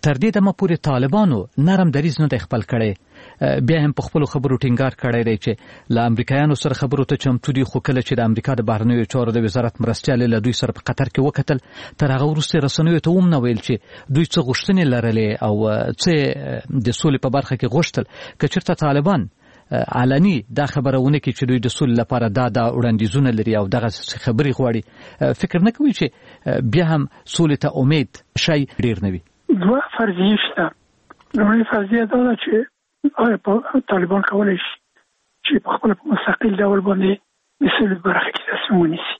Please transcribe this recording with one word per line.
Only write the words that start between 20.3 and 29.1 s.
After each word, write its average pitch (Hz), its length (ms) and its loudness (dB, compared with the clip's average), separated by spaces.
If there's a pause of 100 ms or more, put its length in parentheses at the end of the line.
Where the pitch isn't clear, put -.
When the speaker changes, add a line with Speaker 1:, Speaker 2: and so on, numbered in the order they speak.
Speaker 1:
دا 135 280 -2
خبره 135 240 0
ونه 139 180 2
کړي 127 180 -2
چې 135 120 -2
دوی 127 160 2
د 117 120 -2
سولې 127 240 2
لپاره 117 280 -2
دا، 120 280 0
دا 117 120 2
وړاندیزونه 120 680 2
لري 110 180 0
او 101 100 0
دغه 110 220 -2 (360)
خبرې 131 340 0
غواړي، 117 220 0 (600)
فکر 180 180 -2 (100)
نه - 80 0
کوي 294 220 2
چې 160 60 0 (720)
بیا 165 160 2
هم 143 160 0 (280)
سولې 156 280 2
ته 151 60 0 (120)
امید 139 460 0 (160)
شی 151 180 0 (220)
ډېر 113 220 0
نه 98 100 0